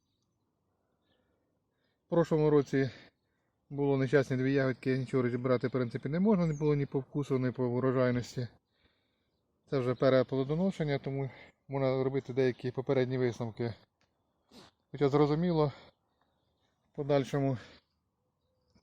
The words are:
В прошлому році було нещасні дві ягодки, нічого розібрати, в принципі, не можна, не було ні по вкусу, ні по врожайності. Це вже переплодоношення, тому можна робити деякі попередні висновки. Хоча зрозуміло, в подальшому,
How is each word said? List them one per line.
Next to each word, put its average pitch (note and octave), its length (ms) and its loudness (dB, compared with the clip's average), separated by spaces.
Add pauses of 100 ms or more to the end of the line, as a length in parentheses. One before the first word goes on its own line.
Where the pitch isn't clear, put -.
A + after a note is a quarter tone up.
(2000)
В - 40 -20
прошлому D#3+ 400 2
році C#3 400 2 (800)
було C#3 280 0
нещасні C3 400 2
дві C3 160 0
ягодки, C3 440 0
нічого B2+ 260 -2
розібрати, B2 440 0
в - 40 -4
принципі, B2+ 380 -4
не D#3+ 100 -2
можна, F#3+ 260 4
не D#3+ 80 -2
було D3 220 0
ні C#3+ 100 0
по C#3 140 -4
вкусу, C3+ 400 -4
ні B2+ 120 0
по B2 180 -2
врожайності. B2 800 0 (1200)
Це C#3+ 100 -2
вже B2 160 -2
переплодоношення, C#3 1040 0
тому C#3 300 -6 (380)
можна C3+ 360 0
робити C3+ 300 -4
деякі B2+ 380 0
попередні B2+ 460 0
висновки. A#2 560 -4 (1200)
Хоча C#3 180 0
зрозуміло, D3+ 600 2 (1200)
в - 40 -20
подальшому, C#3 640 0 (1200)